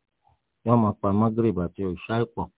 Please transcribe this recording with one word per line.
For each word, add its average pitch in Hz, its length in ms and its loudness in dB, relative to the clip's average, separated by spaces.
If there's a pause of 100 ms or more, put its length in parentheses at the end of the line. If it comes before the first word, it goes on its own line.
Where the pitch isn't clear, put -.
(680)
yóò 117 100 4
máa 107 160 2
pa 101 180 -2
Maghrib 110 480 2
àti 87 260 -6
Isha 95 380 -4
pọ̀ 113 240 -8 (120)